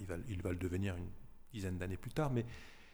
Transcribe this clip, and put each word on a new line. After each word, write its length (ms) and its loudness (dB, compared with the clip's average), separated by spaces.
il 60 -6
va, 100 -2
il 140 0
va 80 2
le 60 2
devenir 400 4
une 120 -2
dizaine 260 0
d'années 180 0
plus 140 -4
tard. 220 4
Mais 120 6